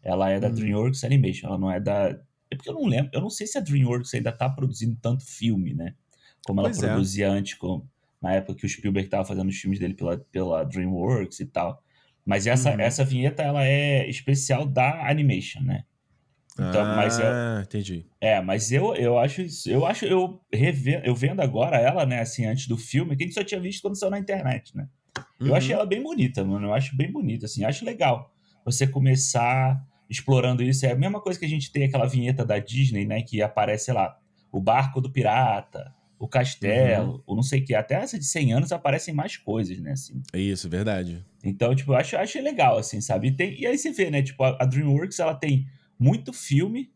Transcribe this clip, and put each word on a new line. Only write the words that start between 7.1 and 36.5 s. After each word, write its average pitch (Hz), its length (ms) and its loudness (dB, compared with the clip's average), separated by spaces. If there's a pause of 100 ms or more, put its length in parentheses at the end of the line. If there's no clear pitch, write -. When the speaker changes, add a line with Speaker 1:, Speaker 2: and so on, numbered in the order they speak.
Speaker 1:
antes, 98 260 -2
com, 90 300 -6 (360)
na 92 120 0
época 95 220 -2
que - 100 -8
o 95 40 0
Spielberg 98 400 -2
tava 95 140 0
fazendo 95 240 -2
os 95 80 -2
filmes 95 240 -2
dele 95 140 -2
pela, 87 240 -4
pela 85 480 -2
DreamWorks 92 760 -2
e 71 60 -8
tal. 85 360 -4 (440)
Mas 98 220 0
essa, 127 260 4
Speaker 2:
Uhum. 107 80 -2
Speaker 1:
essa 120 220 2
vinheta, 131 380 0
ela 143 240 0
é 139 440 2
especial 135 560 0
da 135 440 2
Animation, 139 520 2
né? 95 220 -2 (680)
Então, 95 320 0
Speaker 2:
Ah, 107 100 0
Speaker 1:
mas 107 240 2
eu 117 440 0
Speaker 2:
entendi. 95 420 -6 (140)
Speaker 1:
É, 107 220 4
mas 104 300 -2
eu, 165 240 2
eu 120 220 4
acho 139 240 2
isso, 160 280 -8
eu 135 160 4
acho, 208 200 -2
eu 185 360 0 (120)
reven-, 135 520 2
eu 123 100 2
vendo 135 260 0
agora 123 360 2
ela, 143 280 4
né, 123 140 0
assim, 113 260 -2
antes 120 220 -2
do 117 100 -2
filme, 147 380 -2
que 143 80 -2
a - 20 -2
gente 175 80 -8
só 170 100 -4
tinha 196 180 -6
visto 190 200 -8
quando 202 160 -4
saiu 190 140 -2
na 202 80 -4
internet, 185 560 -4
né? 143 120 -8 (520)
Eu 127 80 0
Speaker 2:
Uhum. 147 80 4
Speaker 1:
achei 180 180 2
ela 208 120 0
bem 208 180 -2
bonita, 220 400 0
mano, 101 240 -2
eu 104 60 0
acho 135 240 0
bem 156 140 0
bonita, 113 340 -4
assim, 107 180 -6
acho 139 220 -2
legal 147 480 0 (320)
você 131 200 2
começar 131 960 2 (280)
explorando 123 520 2
isso. 135 240 2
É 123 60 4
a 123 40 0
mesma 196 260 0
coisa 180 180 -4
que 170 60 -6
a 151 40 0
gente 151 220 -4
tem 139 140 0
aquela 135 200 2
vinheta 127 400 0
da 107 140 2
Disney, 113 460 0
né, 107 160 -2
que 110 200 -2
aparece, 107 440 0
sei 127 80 -2
lá, 98 240 0 (340)
o 98 80 -4
barco 131 400 2
do 127 100 -2
pirata, 113 840 0 (260)
o 113 80 -10
castelo, 120 880 2